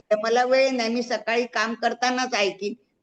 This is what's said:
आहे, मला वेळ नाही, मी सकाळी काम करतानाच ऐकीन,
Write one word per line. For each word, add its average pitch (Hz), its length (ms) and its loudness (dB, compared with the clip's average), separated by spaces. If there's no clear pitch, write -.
आहे, 214 120 2
मला 233 220 2
वेळ 262 260 4
नाही, 240 180 -2
मी 240 140 -2
सकाळी 233 420 -2
काम 226 300 -2
करतानाच 247 600 -2
ऐकीन, 202 400 -2